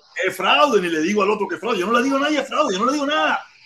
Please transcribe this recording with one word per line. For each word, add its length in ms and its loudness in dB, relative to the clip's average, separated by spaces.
es 80 -4
fraude, 460 2
ni 80 -2
le 120 0
digo 200 0
al 80 2
otro 180 0
que 80 -6
es 60 -10
fraude, 180 -2
yo 60 -2
no 120 0
le 60 2
digo 140 0
a 40 -2
nadie 200 0
fraude, 320 -2
yo 60 -2
no 80 0
le 60 2
digo 120 -2
nada. 340 0